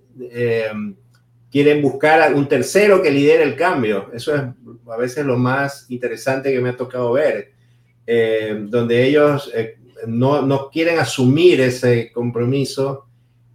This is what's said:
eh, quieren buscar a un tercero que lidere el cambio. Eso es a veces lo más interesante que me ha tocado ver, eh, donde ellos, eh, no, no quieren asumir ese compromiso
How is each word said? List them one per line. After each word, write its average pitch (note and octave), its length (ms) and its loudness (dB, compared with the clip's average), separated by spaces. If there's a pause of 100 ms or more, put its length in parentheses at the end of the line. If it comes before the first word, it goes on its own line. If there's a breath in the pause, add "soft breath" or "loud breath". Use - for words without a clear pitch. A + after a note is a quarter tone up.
(200)
eh, A#2+ 520 -4 (800)
quieren D3 320 2
buscar D3+ 400 2
a D3+ 140 2
un C#3 120 0
tercero F#3 540 2
que D3+ 80 2
lidere D3 340 4
el C3 120 -2
cambio. G#2+ 580 -2
Eso D3 220 -4
es C#3 60 -2
a A#2 560 -14
veces B2+ 280 -4
lo B2+ 120 0
más C3+ 520 -2
interesante B2+ 600 -4
que B2+ 100 0
me B2 80 -2
ha B2 80 -6
tocado B2 360 -4
ver, C3 400 -2 (520)
eh, A2 600 -2
donde A#2 400 0
ellos, D3 480 2
eh, A2+ 240 -6 (260)
no, B2+ 380 0
no C#3 260 -2
quieren E3 300 0
asumir C#3 640 4
ese B2 500 0
compromiso B2 960 -4 (480)